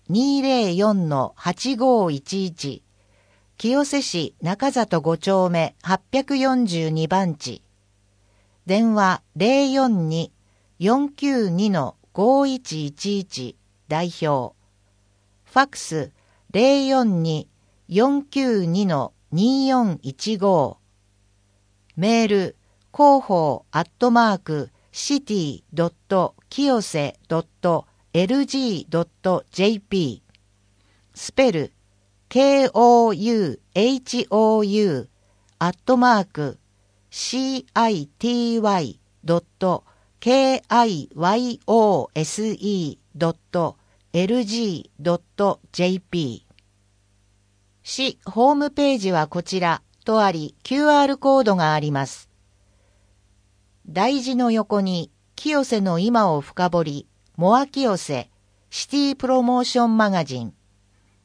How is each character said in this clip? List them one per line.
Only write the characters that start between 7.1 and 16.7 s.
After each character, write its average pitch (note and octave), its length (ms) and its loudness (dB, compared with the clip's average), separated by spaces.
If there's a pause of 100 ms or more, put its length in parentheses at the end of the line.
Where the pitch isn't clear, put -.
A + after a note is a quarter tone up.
地。 - 260 -14 (1040)
電 G#3+ 300 2
話 F#3+ 260 2 (140)
零 C4 360 2
四 A#3 380 0
二 D#3+ 220 -4 (480)
四 B3+ 320 0
九 C4+ 400 -2
二 F#3+ 180 0
の D3+ 280 -2 (160)
五 C4+ 340 2
一 D#3+ 400 -6
一 G3 320 -6
一。 C3+ 360 -12 (320)
代 D#3+ 200 -4
表。 C#3+ 480 -4 (880)
フ - 100 -20
ァ C4 120 4
ッ - 20 -14
ク - 100 -18
ス - 340 -8 (380)
零 C4+ 380 2